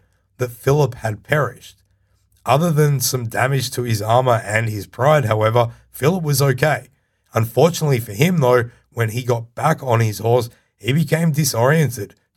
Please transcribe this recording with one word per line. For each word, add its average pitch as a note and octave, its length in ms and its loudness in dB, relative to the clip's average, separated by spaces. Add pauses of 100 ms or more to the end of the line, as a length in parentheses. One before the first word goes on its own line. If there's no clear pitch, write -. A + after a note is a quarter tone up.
(380)
that B2 120 -4
Philip C3+ 460 0
had G#2+ 260 -8
perished. - 580 -6 (640)
Other D#3 280 2
than D3 260 2
some A#2+ 300 -4
damage B2 420 -2
to B2 140 -6
his A2 180 -2
armor A#2 420 2
and A2 240 -2
his G#2+ 160 -8
pride, C3 420 0
however, A2 440 2 (220)
Philip E3 320 -2
was C#3+ 180 0
okay. C#3 460 0 (460)
Unfortunately C3+ 680 2
for A2 120 -12
him, E3 260 0
though, B2 300 2 (220)
when A2+ 200 -2
he A#2+ 120 -6
got A#2 320 -6
back D3+ 260 -2
on A#2+ 200 0
his A2 180 -2
horse, A#2+ 320 0 (260)
he A2+ 160 -4
became D#3+ 380 0
disoriented C3 840 0 (200)